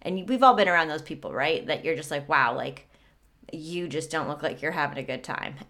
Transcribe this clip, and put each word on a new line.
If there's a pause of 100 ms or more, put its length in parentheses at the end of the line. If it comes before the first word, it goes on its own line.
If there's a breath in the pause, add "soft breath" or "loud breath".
And
we've
all
been
around
those
people,
right?
That
you're
just
like,
"Wow,
like, (640 soft breath)
you
just
don't
look
like
you're
having
a
good
time." (140)